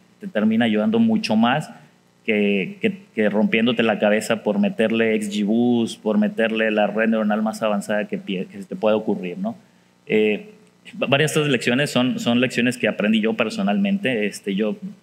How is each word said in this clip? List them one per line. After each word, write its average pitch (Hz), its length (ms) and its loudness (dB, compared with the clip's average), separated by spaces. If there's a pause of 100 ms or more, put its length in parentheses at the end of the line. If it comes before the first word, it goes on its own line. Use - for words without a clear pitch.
(200)
te 104 80 -12
termina 110 380 2
ayudando 107 340 2
mucho 110 380 2
más 123 340 2 (540)
que, 101 560 0
que, 104 220 -4 (120)
que 107 140 2
rompiéndote 113 540 2
la 110 140 2
cabeza 107 460 0
por 104 160 0
meterle 110 560 0
X 104 160 -4
G 104 140 -2
boost, 117 560 0
por 107 160 0
meterle 110 540 0
la 107 160 2
red 110 200 0
neuronal 110 340 0
más 107 200 -4
avanzada 104 440 -2
que 101 120 -8
pie-, 95 300 -6
que 101 140 -16
se 92 60 -16
te 98 80 -8
pueda 107 220 2
ocurrir, 92 400 -4
¿no? 107 180 -6 (520)
Eh, 107 440 0 (500)
va-, - 60 -2
varias 143 260 2
de 160 60 0
estas 147 120 0
lecciones 143 380 0
son, 123 300 0
son 120 220 0
lecciones 123 360 0
que 110 120 0
aprendí 104 320 0
yo 110 120 0
personalmente. 104 920 0
Este, 98 300 -6
yo 104 200 -2 (280)